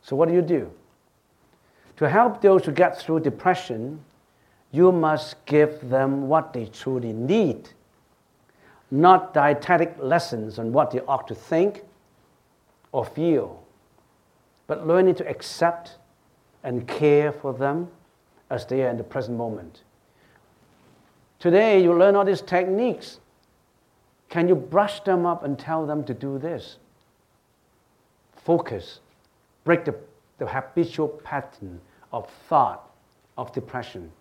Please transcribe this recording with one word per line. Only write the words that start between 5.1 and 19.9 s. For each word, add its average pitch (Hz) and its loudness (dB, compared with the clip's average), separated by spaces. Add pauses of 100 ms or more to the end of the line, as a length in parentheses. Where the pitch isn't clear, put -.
give 151 2
them 135 0
what 156 0
they 117 -6
truly 120 -6
need, 135 0 (1200)
not 180 4
didactic 151 2
lessons 123 -2
on 113 -4
what 143 2
they 123 -4
ought - -4
to 113 -10
think 185 -2 (1080)
or 120 -4
feel, 147 -2 (1040)
but 156 -6
learning 180 4
to 175 -8
accept - -6 (680)
and 123 -6
care 147 2
for 143 -8
them 143 -4 (600)
as 120 -6
they 131 -2
are 123 0
in 117 -6
the 113 -8
present 123 -8
moment. 104 -10 (1600)